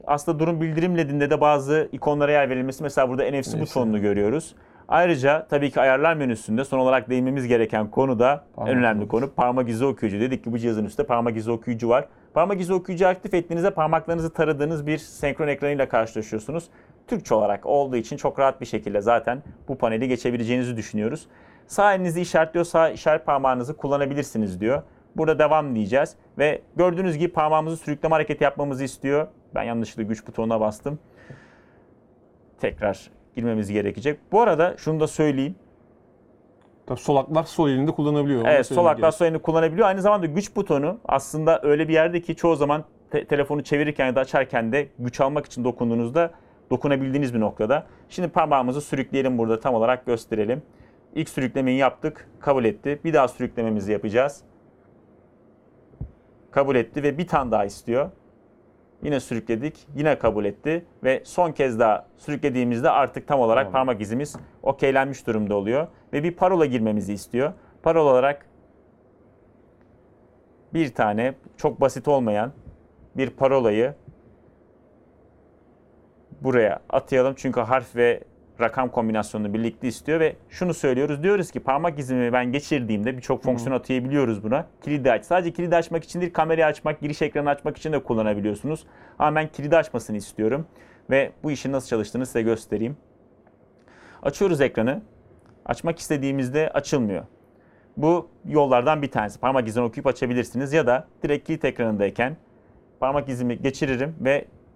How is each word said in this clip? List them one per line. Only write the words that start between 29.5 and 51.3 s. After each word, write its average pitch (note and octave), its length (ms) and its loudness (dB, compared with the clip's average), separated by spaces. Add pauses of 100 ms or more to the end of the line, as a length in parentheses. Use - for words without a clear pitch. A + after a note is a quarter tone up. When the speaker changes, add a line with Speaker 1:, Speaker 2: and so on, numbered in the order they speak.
Speaker 1:
Ben A2+ 80 -2
yanlışlıkla A#2 400 -4
güç A2 240 -6
butonuna A2+ 340 -2
bastım. A2 380 -4 (1600)
Tekrar G#2 500 -4 (240)
girmemiz A2 380 -4
gerekecek. G#2 480 -2 (120)
Bu G#3 80 4
arada F3 360 4
şunu D#3 240 -4
da D#3 60 2
söyleyeyim. D3 480 0 (1300)
Speaker 2:
Tabii B2+ 140 -6
solaklar D3 420 0
sol D#3 260 0
elinde C#3 220 2
kullanabiliyor. D3 500 0
Onu A#2 80 2
Speaker 1:
Evet, C#3 180 4
Speaker 2:
söylemek E3+ 180 2
Speaker 1:
solaklar D#3 180 4
Speaker 2:
gerek. D#3+ 120 4
Speaker 1:
sol F3 120 2
elinde D#3+ 120 0
kullanabiliyor. E3 500 2
Aynı F#3+ 140 0
zamanda G3+ 240 4
güç F3 300 -4
butonu F3 420 0 (100)
aslında D#3 540 2
öyle D3+ 260 2
bir D#3+ 40 -2
yerde E3+ 280 2
ki E3 160 -6
çoğu E3 200 2
zaman D3 280 0 (260)
te-, - 140 -2
telefonu C#3+ 380 0
çevirirken D3 440 0
ya B2+ 100 -2
da C3+ 40 4
açarken B2+ 520 0
de C#3+ 160 0 (100)
güç B2 220 -6
almak C#3+ 260 0
için - 180 -8
dokunduğunuzda A#2+ 640 0 (400)
dokunabildiğiniz C3+ 640 0
bir A#2 60 0
noktada. G#2+ 460 0 (220)
Şimdi F3+ 200 -6
parmağımızı C#3+ 520 0
sürükleyelim C3 580 -2
burada A2+ 220 0
tam C3 140 0
olarak A#2+ 320 2
gösterelim. A#2 560 -2 (520)
İlk D#3 140 -4
sürüklemeyi C3 500 -2